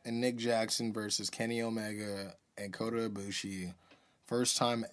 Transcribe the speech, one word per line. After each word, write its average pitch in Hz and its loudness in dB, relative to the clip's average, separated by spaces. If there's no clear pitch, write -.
and 117 0
Nick 123 2
Jackson 113 2
versus 104 -2
Kenny 117 -2
Omega 107 -4
and 101 -6
Kota 113 0
Ibushi. 98 -4
First 120 4
time 120 4